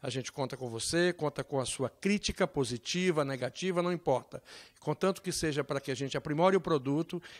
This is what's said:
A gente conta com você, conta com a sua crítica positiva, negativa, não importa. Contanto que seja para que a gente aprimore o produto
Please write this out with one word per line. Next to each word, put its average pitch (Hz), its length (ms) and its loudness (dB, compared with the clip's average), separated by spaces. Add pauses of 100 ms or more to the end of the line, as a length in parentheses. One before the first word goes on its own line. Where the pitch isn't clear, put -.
A 135 80 -4
gente 123 220 -6
conta 131 260 -4
com 127 120 -6
você, 165 440 0
conta 151 300 -4
com 139 160 -2
a 123 60 0
sua 123 240 -2
crítica - 580 0
positiva, 151 760 0
negativa, 135 600 -2
não 175 100 2
importa. 139 480 -2 (380)
Contanto 185 420 0
que 180 100 -4
seja 147 320 0
para 139 160 -2
que 139 120 -6
a 131 40 0
gente 135 220 -4
aprimore 160 380 4
o 185 60 6
produto 156 600 0 (180)